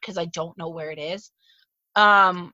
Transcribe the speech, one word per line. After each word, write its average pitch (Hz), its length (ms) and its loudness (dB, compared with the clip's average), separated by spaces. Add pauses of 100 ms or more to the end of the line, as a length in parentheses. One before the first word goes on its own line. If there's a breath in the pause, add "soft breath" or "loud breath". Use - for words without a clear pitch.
'cause 190 160 -10
I 170 80 -4
don't 170 320 -10
know 170 120 -10
where 160 220 -12
it 156 80 -14
is. 175 320 -10 (640)
Um, 196 580 4